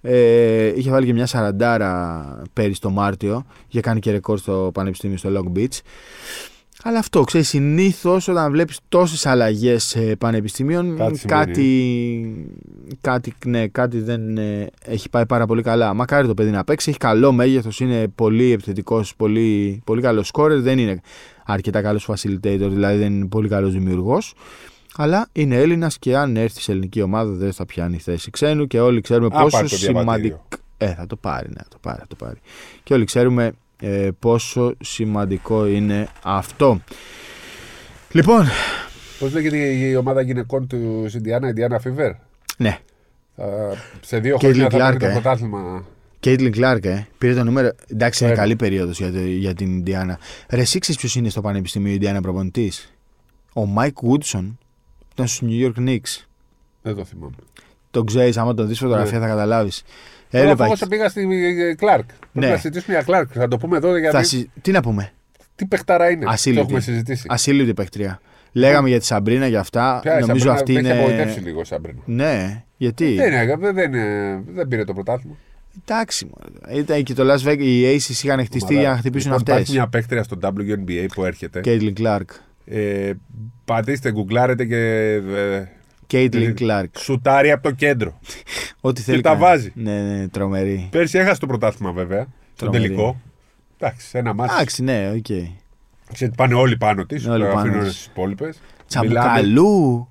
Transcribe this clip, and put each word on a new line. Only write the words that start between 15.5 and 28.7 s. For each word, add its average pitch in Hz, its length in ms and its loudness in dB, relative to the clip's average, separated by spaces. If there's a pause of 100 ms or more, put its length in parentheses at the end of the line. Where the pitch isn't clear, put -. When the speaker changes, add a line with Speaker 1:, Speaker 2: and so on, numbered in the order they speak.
Speaker 1:
καλά. 113 320 0
Μακάρι 127 320 0
το 110 80 0
παιδί 107 160 0
να 101 140 0
παίξει, 151 260 -2
έχει 139 80 -4
καλό 123 340 4
μέγεθος, 123 480 2
είναι 120 340 0
πολύ 117 380 2
επιθετικός, 104 640 -2
πολύ, 107 680 0
πολύ 113 180 -2
καλός 113 260 0
σκόρερ, 151 320 2
δεν 131 180 2
είναι 101 220 0 (440)
αρκετά 101 380 -2
καλός 104 280 -2
facilitator, 98 600 -2
δηλαδή 101 280 2
δεν 104 140 0
είναι 98 140 -2
πολύ 107 220 -2
καλός 98 240 2
δημιουργός. 92 640 -2 (600)
Αλλά 170 360 0
είναι 143 240 0
Έλληνας 165 420 2
και 131 180 0
αν 139 200 0
έρθει 110 240 -2
σε - 120 -4
ελληνική 95 300 -2
ομάδα 107 300 0
δεν 95 200 -4
θα 90 140 -8
πιάνει 87 320 -4
θέση 85 320 -6
ξένου 147 360 0
και 120 140 0